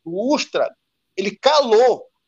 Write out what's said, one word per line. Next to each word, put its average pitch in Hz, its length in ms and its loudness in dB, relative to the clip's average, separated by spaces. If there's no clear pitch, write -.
o 208 320 -4
Ustra, 143 340 -4
ele 196 220 -6
calou 247 720 2